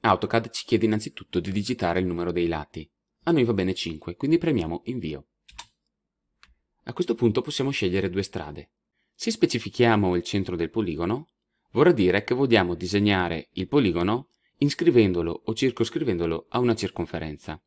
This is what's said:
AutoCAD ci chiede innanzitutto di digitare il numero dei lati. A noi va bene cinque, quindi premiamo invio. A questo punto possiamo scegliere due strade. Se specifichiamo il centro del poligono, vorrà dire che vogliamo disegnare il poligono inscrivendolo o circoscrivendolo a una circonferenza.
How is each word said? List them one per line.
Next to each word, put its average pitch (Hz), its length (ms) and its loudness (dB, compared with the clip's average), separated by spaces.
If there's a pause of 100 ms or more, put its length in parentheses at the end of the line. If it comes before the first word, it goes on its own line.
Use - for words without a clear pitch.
AutoCAD 113 500 2
ci - 120 -8
chiede 107 220 2
innanzitutto 107 560 -2
di 95 100 -6
digitare 101 480 0
il 92 60 0
numero 85 260 -2
dei 85 160 0
lati. 78 420 -6 (340)
A 170 80 0
noi 147 120 4
va 117 80 2
bene 95 220 0
cinque, 82 420 -8
quindi 156 220 2
premiamo 101 480 0
invio. 80 460 -8 (1500)
A 120 100 -14
questo - 220 -2
punto 120 260 2
possiamo 139 300 -4
scegliere 95 380 -2
due 92 140 -4
strade. 78 480 -10 (420)
Se - 160 -6
specifichiamo 110 840 2
il 87 80 0
centro 92 320 -4
del 82 140 -2
poligono, 98 600 -4 (400)
vorrà 151 200 6
dire 98 320 4
che - 100 -2
vogliamo 110 420 4
disegnare 90 800 0
il 95 120 -6
poligono 104 640 0 (300)
inscrivendolo 107 840 2
o 113 100 -4
circoscrivendolo 110 920 -2
a 120 120 -4
una 120 160 2
circonferenza. 80 920 -8